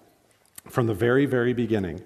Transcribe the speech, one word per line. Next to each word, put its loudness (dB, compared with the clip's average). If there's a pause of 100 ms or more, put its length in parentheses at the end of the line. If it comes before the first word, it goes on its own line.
(680)
From 0
the -2
very, 2
very 0
beginning, -2